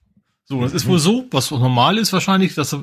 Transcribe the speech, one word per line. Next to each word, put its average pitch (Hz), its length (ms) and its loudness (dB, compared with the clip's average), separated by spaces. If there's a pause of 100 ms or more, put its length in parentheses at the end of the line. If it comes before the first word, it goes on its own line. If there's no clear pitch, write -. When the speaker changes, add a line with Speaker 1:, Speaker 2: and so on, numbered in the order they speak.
(460)
Speaker 1:
So, 135 160 -6
das 123 100 -2
ist 170 140 -4
Speaker 2:
Mhm. 120 60 -4
Speaker 1:
wohl 175 80 4
so, 226 320 0
was 135 200 -2
normal 127 460 2
ist 220 160 -2
wahrscheinlich, 190 420 0
dass, 147 280 -4